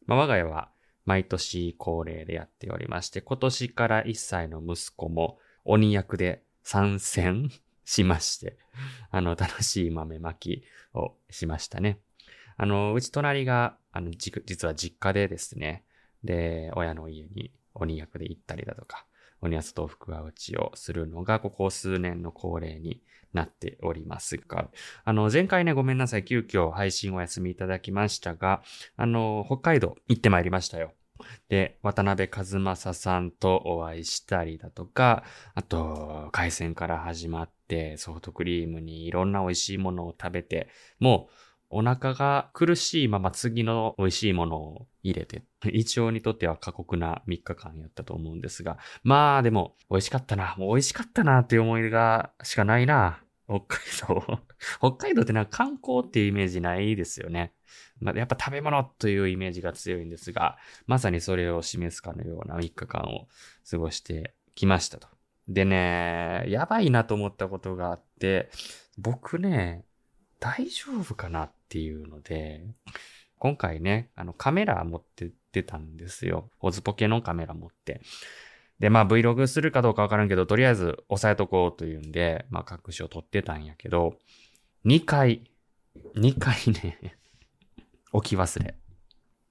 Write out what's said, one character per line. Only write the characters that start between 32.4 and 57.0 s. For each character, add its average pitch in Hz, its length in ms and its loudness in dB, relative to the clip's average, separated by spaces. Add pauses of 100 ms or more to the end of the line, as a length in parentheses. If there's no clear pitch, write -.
正 95 360 -2
さ 92 240 0
ん 90 140 -4
と 92 320 2
お 85 200 -2
会 82 160 -8
い 82 40 -10
し - 160 -4
た 87 240 -2
り 80 140 -6
だ 82 120 -18
と 90 140 -12
か、 123 400 2 (300)
あ - 80 -2
と、 78 720 -6
海 87 180 0
鮮 82 240 -4
か 82 120 -6
ら 82 120 -2
始 82 300 -8
ま 82 160 -4
っ - 60 -10 (180)
て、 80 280 -4
ソ 80 180 -12
フ 82 60 -14
ト - 120 -14
ク - 120 -4
リ 87 220 0
ー - 20 -4
ム 82 120 -6
に 80 240 -12
い 82 60 -6
ろ 90 140 0
ん 98 80 2
な 98 80 0
美 95 80 0
味 90 80 0
し - 180 -2
い 95 40 -4
も 95 140 -2
の 87 140 -6
を 85 140 -12
食 87 120 -8
べ 87 100 -4
て、 - 260 -6 (300)
も 123 320 4
う、 - 40 -20 (360)
お 107 120 -2
腹 127 320 0
が 139 400 0
苦 170 220 4
し 165 280 0
い 120 40 4
ま 101 100 2
ま 95 120 0
次 117 320 -2
の 113 360 0
美 98 60 2
味 95 80 4
し - 180 0
い - 20 4
も 85 140 2
の 80 100 -2
を 76 300 -10 (160)
入 92 180 -2
れ - 60 -8
て、 - 160 -12 (280)
一 113 300 2
応 113 100 2
に 113 120 -2
と 110 100 2
っ - 40 -14
て - 100 0
は 80 100 0
過 - 160 -10
酷 - 240 -4
な 82 300 -2
三 87 120 -2
日 - 160 -10
間 78 240 -16
や 78 80 -14
っ - 40 -18
た - 140 -12
と - 100 -10
思 80 180 -8
う 82 40 -8
ん 85 40 -10
で - 80 -8
す - 140 -12
が、 87 160 -6 (240)
ま 139 360 6
あ 131 40 4
で 117 80 4
も、 104 260 2 (140)
美 98 60 4
味 98 100 2
し - 40 -10
か 135 80 0
っ 127 60 -6
た 104 120 -2
な。 95 200 -2
も 95 120 -2
う - 20 -
美 110 60 4
味 139 120 4
し - 40 -2
か 240 120 -6
っ - 80 -14
た 233 120 4
な 131 160 8
っ 123 60 4
て 120 100 4
い - 20 8
う 113 40 8
思 113 160 2
い 113 40 2
出 113 80 0
が、 113 420 4 (100)
し - 120 -8
か 107 100 4
な 110 160 6
い 123 60 6
な。 117 360 4 (240)
北 101 140 -2
海 - 200 -6 (280)
道。 95 320 0 (200)
<laughs> - 180 -8
北 127 140 2
海 392 220 0
道 233 80 6
っ - 20 2
て 113 80 2
な 110 100 4
ん - 40 -4
か - 120 -6
観 269 180 0
光 247 240 -2
っ - 40 0
て - 160 0
い 104 40 6
う - 40 4
イ 98 40 2
メ 101 120 2
ー 95 40 2
ジ 90 120 -4
な 87 180 0
い 104 180 0
で 92 80 -2